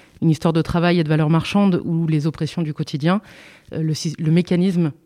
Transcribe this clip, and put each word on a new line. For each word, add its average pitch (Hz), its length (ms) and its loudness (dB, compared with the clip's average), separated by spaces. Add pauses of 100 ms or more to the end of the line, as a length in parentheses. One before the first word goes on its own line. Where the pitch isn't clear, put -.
(200)
une 165 100 2
histoire 160 220 0
de 160 100 2
travail 175 360 0
et 165 60 2
de 151 40 -2
valeurs 151 220 2
marchandes 180 540 2
ou 165 240 -2
les 156 180 0
oppressions 160 360 -4
du 151 120 -4
quotidien, 160 460 -2 (520)
euh, 160 100 -4
le 156 120 0
sy-, 151 240 -6
le 156 140 0
mécanisme 175 580 2 (160)